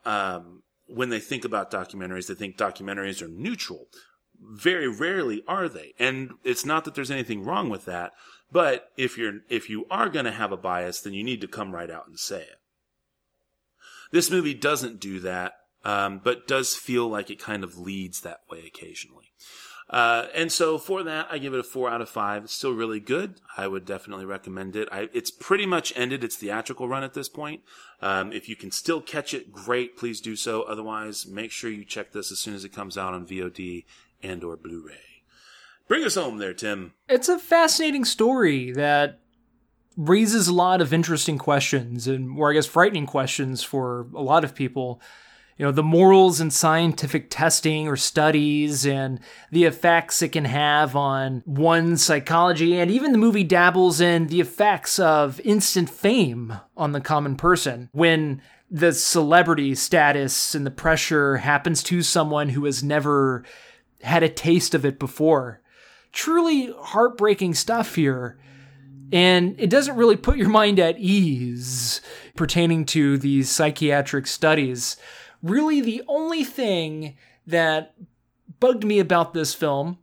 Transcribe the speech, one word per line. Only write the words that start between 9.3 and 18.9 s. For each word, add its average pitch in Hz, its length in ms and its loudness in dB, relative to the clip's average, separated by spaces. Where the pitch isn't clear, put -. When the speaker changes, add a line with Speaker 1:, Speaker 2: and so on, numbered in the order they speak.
Speaker 1:
if 113 200 -6
you 107 220 -10
are 196 180 -2
gonna 143 220 -6
have 104 220 -6
a 92 40 -8
bias, 90 440 -6
then 101 140 -12
you 101 100 -8
need 120 160 -8
to 98 80 -12
come 98 260 -12
right 85 160 -12
out 82 160 -18
and 82 120 -20
say - 240 -10
it. - 180 -20
This 170 180 0
movie 160 240 -2
doesn't 123 460 -4
do 95 200 -12
that, 92 340 -8
um, 98 380 -4
but 120 240 -4
does 135 300 -4
feel 120 320 -4
like 104 220 -8
it 101 100 -16
kind 104 240 -10
of 87 140 -18
leads 92 420 -10
that 85 200 -18
way 82 160 -18
occasionally. - 680 -20